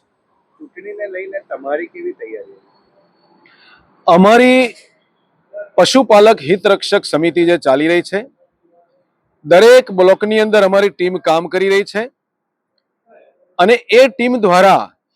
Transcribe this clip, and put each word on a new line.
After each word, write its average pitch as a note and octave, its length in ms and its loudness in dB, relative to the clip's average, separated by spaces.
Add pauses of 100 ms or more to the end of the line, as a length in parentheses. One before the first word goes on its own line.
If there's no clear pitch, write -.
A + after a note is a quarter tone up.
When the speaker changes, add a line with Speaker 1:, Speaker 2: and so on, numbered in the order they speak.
(600)
Speaker 1:
ચૂંટણીને G#3 540 -16
લઈને F#3+ 260 -14 (100)
તમારી C#3+ 440 -10
કેવી F3 260 -14
તૈયારી? G2+ 420 -18 (1500)
Speaker 2:
અમારી A#3 540 4 (1160)
પશુપાલક G#3+ 720 2
હિતરક્ષક G3 600 -2
સમિતિ E3 400 -4
જે F3 60 0 (100)
ચાલી C#3+ 260 0
રહી F3 180 -2
છે, G3 100 -8 (1300)
દરેક A3+ 420 4 (100)
બ્લોકની F#3+ 460 0
અંદર G#3+ 240 0
અમારી G3 260 -2
ટીમ F3+ 240 -6 (100)
કામ E3 240 -2
કરી F#3 220 -4
રહી G3 180 -2
છે G#3 100 -8 (1600)
અને G#3 160 2 (220)
એ B3 100 6
ટીમ A#3+ 260 -4 (120)
દ્વારા F3+ 380 2 (320)